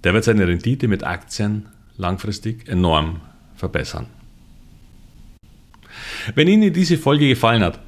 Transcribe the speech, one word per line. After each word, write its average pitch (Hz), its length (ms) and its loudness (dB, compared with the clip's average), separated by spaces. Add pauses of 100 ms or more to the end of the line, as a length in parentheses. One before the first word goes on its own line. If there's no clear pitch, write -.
der 127 80 4
wird 113 120 2
seine 104 220 4
Rendite 113 420 0
mit 98 160 0
Aktien 104 600 -6 (300)
langfristig 101 720 -6
enorm 82 520 2 (340)
verbessern. - 520 -6 (2250)
Wenn 156 140 0
Ihnen 208 240 4
diese 170 260 0
Folge 147 300 2
gefallen 117 340 2
hat - 260 -2